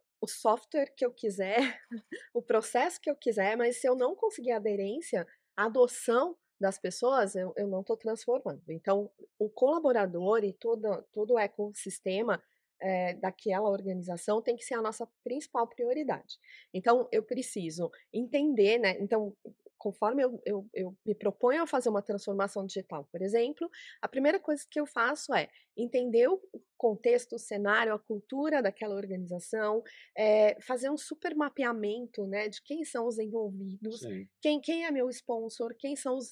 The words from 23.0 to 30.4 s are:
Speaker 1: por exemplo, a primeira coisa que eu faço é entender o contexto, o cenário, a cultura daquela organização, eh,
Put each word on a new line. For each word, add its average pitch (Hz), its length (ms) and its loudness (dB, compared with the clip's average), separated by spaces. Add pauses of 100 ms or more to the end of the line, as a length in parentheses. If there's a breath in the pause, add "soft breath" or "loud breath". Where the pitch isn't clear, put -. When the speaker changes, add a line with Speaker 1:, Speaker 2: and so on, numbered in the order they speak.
Speaker 1:
por 175 100 -8
exemplo, 233 480 0 (320 loud breath)
a - 80 -6
primeira 294 300 2
coisa 302 320 -4
que - 80 -6
eu 294 80 0
faço 262 480 -2
é 165 140 2 (280 soft breath)
entender 240 520 2
o 381 120 0 (380)
contexto, 240 560 2
o 233 40 -6
cenário, 214 540 2
a 214 60 -2
cultura 269 640 -2
daquela 202 320 -2
organização, 196 880 -4 (340 loud breath)
eh, 214 460 6